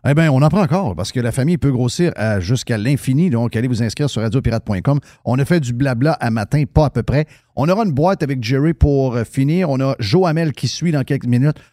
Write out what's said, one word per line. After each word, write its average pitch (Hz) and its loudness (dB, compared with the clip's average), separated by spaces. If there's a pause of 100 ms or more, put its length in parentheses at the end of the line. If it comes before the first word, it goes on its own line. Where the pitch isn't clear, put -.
eh 139 4
ben, 160 4
on 131 4
en 151 6
prend 196 2
encore, 156 0
parce - -8
que 127 -2
la 117 -2
famille 151 0
peut 139 0
grossir 127 0
à, 107 0
jusqu'à 117 -2
l'infini. 135 0
Donc, 117 -2
allez 120 -2
vous 117 -2
inscrire 131 -2
sur - -4
radio 113 0
pirate 113 -2
point 98 -2
com. 139 0 (240)
On 123 0
a 139 0
fait 175 0
du 120 -4
blabla 131 0
à 120 -4
matin, 113 0
pas 151 4
à 131 0
peu 120 -2
près. 151 -2 (300)
On 139 0
aura 208 2
une 180 -2
boîte 170 0
avec 135 -4
Jerry 139 0
pour, 135 2
euh, 120 -2
finir. 151 0
On 135 0
a 135 -2
Joe 156 2
Hamel 160 0
qui - -6
suit 170 -2
dans 147 0
quelques - -4
minutes. 123 2 (140)